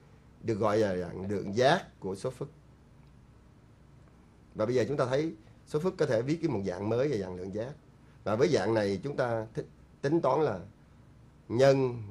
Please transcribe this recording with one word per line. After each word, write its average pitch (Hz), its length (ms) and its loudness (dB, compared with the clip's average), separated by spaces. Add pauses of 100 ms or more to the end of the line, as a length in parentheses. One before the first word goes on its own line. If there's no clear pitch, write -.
(420)
được 113 120 -2
gọi 104 240 0
là 101 180 2
dạng 90 340 -6
lượng 98 260 -4
giác 135 440 2
của 95 140 -6
số 127 160 -8
phức. 139 200 -10 (2000)
Và 107 120 -2
bây 123 80 0
giờ 123 140 4
chúng 139 80 -2
ta 143 100 2
thấy 156 280 -2 (320)
số 151 120 -2
phức 185 200 -2
có 139 80 2
thể 120 160 2
viết 147 200 -2
cái 156 80 0
một 107 160 -2
dạng 95 220 -4
mới 120 200 2
là 135 80 -2
dạng 92 200 -6
lượng 92 180 -8
giác. 117 180 -6 (520)
Và 104 120 0
với 139 120 4
dạng 113 260 2
này 113 280 2
chúng 143 140 -6
ta 117 380 -2
th-, - 80 -6 (400)
tính 151 180 2
toán 143 200 2
là 113 200 0 (880)
nhân 127 640 4